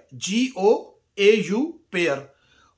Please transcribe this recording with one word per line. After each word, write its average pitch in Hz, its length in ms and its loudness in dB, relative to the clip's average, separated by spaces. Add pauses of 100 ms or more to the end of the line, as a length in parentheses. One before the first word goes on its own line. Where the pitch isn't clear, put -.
(160)
जी 226 420 -4
ओ 208 380 0 (220)
ए 202 140 6 (180)
यू 214 120 -2 (300)
पेयर, 147 360 -4 (500)